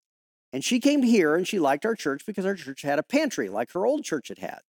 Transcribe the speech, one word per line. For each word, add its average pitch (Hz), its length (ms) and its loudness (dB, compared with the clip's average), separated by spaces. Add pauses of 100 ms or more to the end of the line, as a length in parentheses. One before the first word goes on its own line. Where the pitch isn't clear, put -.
(520)
And 135 100 -6
she 247 160 0
came 285 240 4
here 202 320 6
and 180 140 0
she 214 100 -2
liked 147 280 2
our 226 100 0
church 139 300 -4
because 202 180 -6
our 196 100 0
church 143 280 -12
had 143 160 0
a 156 40 -2
pantry 247 460 -2
like 104 240 -4
her 185 140 0
old 277 180 0
church - 240 -6
had 98 100 -12
had. - 220 -10 (120)